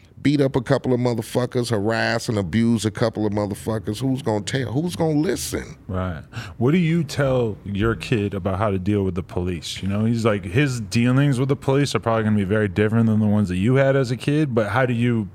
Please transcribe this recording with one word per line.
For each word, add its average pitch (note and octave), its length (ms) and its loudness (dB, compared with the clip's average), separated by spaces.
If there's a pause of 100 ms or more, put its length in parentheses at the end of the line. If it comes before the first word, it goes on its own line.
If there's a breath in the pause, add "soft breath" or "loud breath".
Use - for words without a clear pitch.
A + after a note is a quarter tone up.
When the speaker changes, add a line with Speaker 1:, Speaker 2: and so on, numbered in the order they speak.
(200 soft breath)
Speaker 1:
Beat C#3+ 200 2
up C3+ 160 0
a C#3 40 2
couple B2+ 320 0
of A#2+ 60 2
motherfuckers, B2 720 -2
harass A2+ 580 0
and A2+ 80 0
abuse A2 480 2
a A2 60 0
couple A2 360 0
of G2+ 60 -2
motherfuckers. G#2 680 -4
Who's C3 220 -2
gonna G#2+ 220 -2
tell? B2+ 280 -4
Who's E3 240 -2
gonna D#3+ 240 0
listen? - 560 -4 (100)
Speaker 2:
Right. F#2 360 -6 (360 loud breath)
What B2 140 2
do F3+ 60 4
you E3 260 2
tell B2+ 600 -2
your G2+ 300 0
kid G2+ 400 -2
about F#2 240 -2
how G#2+ 120 0
to F#2+ 100 0
deal G2+ 240 0
with F#2 100 -2
the F2+ 80 -4
police? F2+ 600 -6
You F#2 60 -4
know, G2+ 160 0
he's A2+ 200 0
like, G#2 200 0
his B2 360 0
dealings B2 580 2
with C3+ 100 0
the C#3 80 0
police C#3 380 0
are A2 60 -2
probably A2+ 240 2
gonna G#2+ 120 4
be G#2 80 2
very G#2 240 2
different G#2+ 380 2
than A2 140 4
the G#2+ 80 4
ones G#2 200 2
that F2+ 80 -2
you A2 200 2
had C3+ 180 4
as C3+ 160 0
a B2+ 60 -2
kid, C#3+ 360 0
but A2+ 180 0
how B2+ 140 2
do B2 100 0
you A#2 400 0